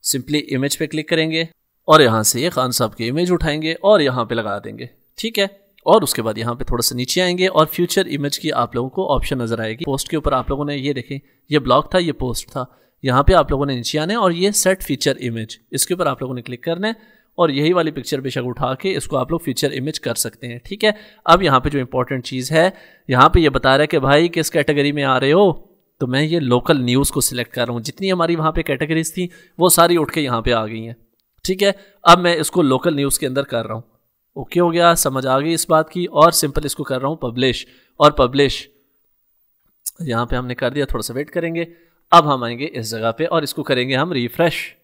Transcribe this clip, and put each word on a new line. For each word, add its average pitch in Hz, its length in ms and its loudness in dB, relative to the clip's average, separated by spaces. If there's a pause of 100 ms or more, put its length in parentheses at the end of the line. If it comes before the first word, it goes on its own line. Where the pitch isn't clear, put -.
simply 147 440 -2
इमेज 139 280 -2
पे 160 100 -2
क्लिक 151 220 -6
करेंगे 160 400 0 (400)
और 156 140 10
यहाँ 113 200 4
से 117 200 0
ये 175 80 0
खान 127 200 -2
साहब 113 240 -2
की 113 120 -6
इमेज 165 240 -2
उठाएंगे 160 440 -2
और 196 280 4
यहाँ 127 240 0
पे 120 80 -4
लगा 104 240 -4
देंगे, 107 300 -14 (300)
ठीक 226 200 -6
है। 196 100 0 (380)
और 190 160 6
उसके 127 200 -4
बाद 110 160 -4
यहाँ 117 160 -4
पे 120 100 -8
थोड़ा 120 180 -2
सा 127 140 -2
नीचे 123 240 -2
आएंगे 180 260 0
और 156 200 4
फ्यूचर 175 420 -2
इमेज 139 300 -4
की 156 140 -6
आप 120 240 -2
लोगों 123 120 -4
को 190 180 -4
ऑप्शन 131 360 -2
नज़र 113 180 -4
आएगी। 113 240 -6
पोस्ट 135 260 -4
के 165 60 -2
ऊपर 147 180 0
आप 127 160 -2
लोगों 143 140 -4
ने 143 120 -4
ये 139 180 -4
देखें, 135 240 -10 (320)
ये 147 80 2
ब्लॉग 127 360 2
था, 185 40 4
ये 170 160 0
पोस्ट - 340 -8
था, 131 180 -8 (380)
यहाँ 131 200 2
पे 185 100 6
आप 156 160 4
लोगों 143 160 0
ने 139 80 -2
नीचे 123 240 -4
आना 165 140 -2
है 240 60 -2
और 185 160 2
ये 185 200 0
सेट 190 280 0
फीचर 135 360 -2
इमेज, 113 400 -8 (140)
इसके - 220 -2
ऊपर 175 140 -2
आप 135 140 -4
लोगों 127 120 -8
ने 123 80 -10
क्लिक 123 220 -14
करना 175 240 -4
है - 260 -12 (240)
और 165 120 4
यही 147 220 2
वाली 165 180 2
पिक्चर 139 300 -6
बेशक 131 220 -6
उठा 123 320 -4
के 190 160 -6
इसको 143 260 -4
आप 131 160 -2
लोग 165 100 -4
फीचर 135 300 -2
इमेज 139 260 -8
कर - 160 -6
सकते - 320 -8
हैं, 120 200 -12
ठीक 208 180 -6
है। 214 100 2 (320)
अब 175 160 6
यहाँ 135 180 4
पे 147 100 -2
जो 139 80 -2
इंपॉर्टेंट 127 460 -4
चीज़ 127 300 -6
है, 175 180 4 (360)
यहाँ 131 260 6
पे 180 60 8
ये 151 100 6
बता 131 200 2
रहा 139 100 6
है 151 60 4
कि 147 140 0
भाई 147 280 4
किस 165 220 -2
कैटेगरी 147 420 2
में 147 120 -4
आ 135 140 2
रहे 135 120 2
हो, 185 200 6 (500)
तो 135 60 -2
मैं 131 160 0
ये 160 180 0
लोकल 123 400 2
न्यूज़ 123 320 0
को 143 80 -4
सिलेक्ट 123 320 -4
कर 120 140 -4
रहा 120 60 -8
हूँ। 117 100 -6
जितनी 190 260 -6
हमारी 170 280 0
वहाँ 156 160 0
पे 165 100 -2
कैटेगरीज 156 500 -2
थी 180 160 -6 (300)
वो 175 120 4
सारी 170 260 6
उठ 151 140 0
के 160 100 -4
यहाँ 123 220 -2
पे 120 100 0
आ 110 140 0
गई 110 160 -10
हैं, 117 140 -14 (480)
ठीक 190 180 -2
है। 196 120 2 (300)
अब 175 140 8
मैं 175 180 2
इसको 160 260 0
लोकल 143 340 2
न्यूज़ 139 240 -2
के 151 60 -4
अंदर 131 180 -2
कर 120 200 -6
रहा 107 100 -10
हूँ। 117 100 -12 (520)
ओके 139 240 -4
हो 175 100 4
गया, 170 240 4
समझ 135 320 -2
आ 131 140 2
गई 160 120 -2
इस 160 180 -4
बात 156 200 2
की। 175 160 -4
और 165 260 6
सिंपल 147 340 -2
इसको 143 180 -8
कर 127 160 -4
रहा 135 80 -2
हूँ 160 140 -4
पब्लिश 123 440 -2 (340)
और 147 180 6
पब्लिश 135 500 2 (1300)
यहाँ 120 240 -4
पे 127 100 -4
हमने 123 180 -6
कर 123 160 -2
दिया। 139 160 -4
थोड़ा 117 160 -4
सा 117 120 -10
वेट 147 160 -8
करेंगे। 170 360 -4 (460)
अब 170 140 6
हम 135 180 -2
आएंगे 120 220 -6
इस 110 240 -10
जगह 113 200 -2
पे 156 160 -4
और 165 180 -2
इसको 147 180 -8
करेंगे 131 320 -2
हम 156 180 -2
रिफ्रेश। 139 500 -2 (220)